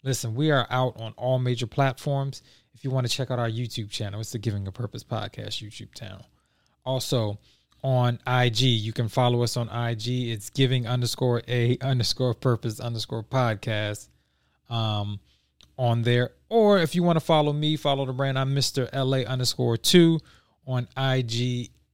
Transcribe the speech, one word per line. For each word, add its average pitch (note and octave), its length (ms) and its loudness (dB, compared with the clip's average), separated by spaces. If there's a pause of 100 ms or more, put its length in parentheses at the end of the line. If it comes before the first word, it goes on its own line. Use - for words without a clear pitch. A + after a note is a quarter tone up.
Listen, A#2+ 320 -4
we D3+ 160 2
are C3 180 2
out B2+ 320 -2
on A2 160 -10
all B2+ 220 0
major B2 300 -2
platforms. C#3 720 -2 (320)
If - 80 -20
you C3+ 80 -4
want C3 160 0
to - 60 -2
check C3 180 -4
out B2 80 -2
our A#2 100 -2
YouTube A2 400 -6
channel, G#2 320 -8
it's - 120 -10
the A#2 60 -6
Giving G2+ 280 -2
a F#2 60 -8
Purpose A2+ 320 -10
Podcast G#2+ 580 -8
YouTube G#2+ 320 -16
channel. G2+ 320 -16 (580)
Also, A#2+ 540 -2 (460)
on B2 420 2
I B2 220 4
G, A#2+ 180 2
you A2 260 2
can A2+ 160 -2
follow B2 360 2
us - 120 -2
on A#2 120 -4
I A#2 260 -4
G. A#2 380 -4
It's G#2 180 -10
giving B2+ 380 2
underscore B2 580 0
a B2 340 2
underscore B2+ 540 0
purpose A#2 460 -2
underscore A#2 420 -6
podcast, G#2+ 840 -2 (600)
um, G#2 520 -2 (580)
on A#2 240 2
there. A#2+ 300 2 (160)
Or G#3 300 6
if E3 160 0
you F3 80 2
want F3 140 4
to D#3 80 0
follow D3+ 280 4
me, D3+ 240 0
follow C#3 280 0
the C3 80 -4
brand, C3+ 260 0
I'm C3+ 140 0
Mister B2+ 400 0
L C3+ 220 0
A C3 100 0
underscore B2+ 520 0
two E3 440 6 (460)
on B2+ 200 -4 (100)
I C3 260 2
G B2 480 -4 (240)